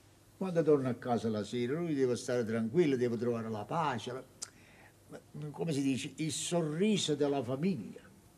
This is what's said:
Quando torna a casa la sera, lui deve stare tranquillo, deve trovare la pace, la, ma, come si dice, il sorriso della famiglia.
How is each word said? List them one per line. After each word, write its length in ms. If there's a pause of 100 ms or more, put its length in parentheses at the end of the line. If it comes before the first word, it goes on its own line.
(380)
Quando 260
torna 240
a 80
casa 320
la 160
sera, 300
lui 220
deve 200
stare 300
tranquillo, 500
deve 220
trovare 320
la 160
pace, 480
la, 100 (840)
ma, 100 (320)
come 220
si 80
dice, 340
il 160
sorriso 840
della 280
famiglia. 640 (300)